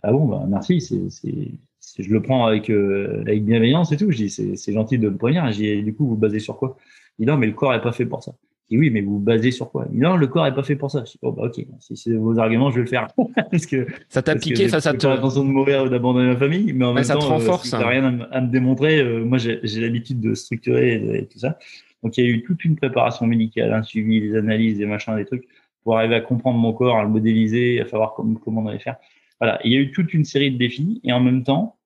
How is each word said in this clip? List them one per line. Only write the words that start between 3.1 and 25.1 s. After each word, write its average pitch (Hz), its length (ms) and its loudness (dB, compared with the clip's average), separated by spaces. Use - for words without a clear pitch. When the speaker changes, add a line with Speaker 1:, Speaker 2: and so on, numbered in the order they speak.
Speaker 1:
avec 107 220 0
bienveillance 117 480 4
et 147 60 0
tout. » 202 140 2
Je 127 60 0
dis, « 107 120 -2
C'est, 101 260 -6
c'est 101 180 -6
gentil 110 260 0
de 107 100 2
me 95 80 -4
prévenir. » 135 340 0
Je 101 60 -2
dis, « 104 260 -2
Du 107 120 -4
coup, 147 100 0
vous 117 100 0
basez 107 240 0
sur - 180 -10
quoi ? » 131 200 -6
Il 110 80 -2
dit, « 135 60 2
Non, 151 60 2
mais 117 100 2
le 107 60 -2
corps 131 200 0
est 113 80 0
pas 120 100 -2
fait 120 140 -4
pour - 160 -8
ça. » - 120 -16
Je 110 40 0
dis, « 123 60 4
Oui, 151 100 4
mais 107 100 0
vous 101 120 -2
vous 104 60 -2
basez 113 300 2
sur - 220 -6
quoi ? » 123 180 -6
Il - 60 -6
dit, « 113 60 2
Non, 180 140 2
le 147 120 4
corps 160 180 0
est 135 80 0
pas 139 80 -4
fait 139 140 -2
pour 139 160 -6
ça. » 135 140 -4
Je - 80 -20
dis, « - 100 -20
Bon, 127 80 -2
bah, - 140 -6
ok, - 200 -8
si - 180 -16
c'est 117 160 -4
vos 113 240 0
arguments, 117 320 2
je 117 60 -2
vais 123 60 0
le 120 60 -2
faire. 120 200 -2
<laughs> » 240 180 -2
Parce 165 140 0
que, 131 220 -2
Speaker 2:
Ça - 120 -2
t'a 156 120 0
Speaker 1:
parce 123 120 -2
que 160 40 -2
Speaker 2:
piqué, 120 160 2
Speaker 1:
je 120 40 2
Speaker 2:
ça, 156 100 2
ça 147 120 0
Speaker 1:
fais 127 80 0
Speaker 2:
te 143 80 2
Speaker 1:
pas 135 80 4
l'intention 131 280 0
de 135 60 2
mourir 135 360 2
ou 123 40 0
d'abandonner 127 380 2
ma 123 100 2
famille, 160 360 0
mais 127 120 2
en 123 40 2
Speaker 2:
Ouais, 123 60 0
Speaker 1:
même 123 80 2
Speaker 2:
ça 131 120 2
te 147 40 2
Speaker 1:
temps, - 120 0
euh, - 20 4
Speaker 2:
renforce, 117 300 2
Speaker 1:
si - 80 -6
t'as 117 100 -2
Speaker 2:
hein. 117 60 2
Speaker 1:
rien 127 160 2
à 127 80 2
me, 123 240 -6
à 127 60 0
me 123 100 0
démontrer, 131 480 4
euh, 117 260 0
moi, 127 140 2
j'ai, 113 240 -2
j'ai 110 180 -4
l'habitude 117 380 -4
de 110 160 0
structurer 123 580 0
et, 110 280 -2
et 107 40 -8
tout - 140 -20
ça. 127 180 -4
Donc, 110 140 -4
il 127 60 2
y 120 40 4
a - 20 2
eu 117 140 0
toute 170 200 -4
une 160 120 2
préparation 123 500 -2
médicale, 113 480 0
un 110 80 0
suivi, 110 400 0
des 104 140 -2
analyses, 110 420 0
des 104 80 -2
machins, 107 300 -4